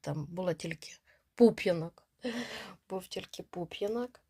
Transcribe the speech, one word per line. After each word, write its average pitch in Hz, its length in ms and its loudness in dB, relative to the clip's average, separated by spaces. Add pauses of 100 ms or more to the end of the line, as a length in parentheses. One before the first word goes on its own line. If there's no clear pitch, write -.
там 147 240 -4
була 175 280 -2
тільки 165 380 -8 (440)
пуп'янок. 180 720 6 (800)
Був 190 180 -6
тільки - 360 -10
пуп'янок. 220 760 -4 (100)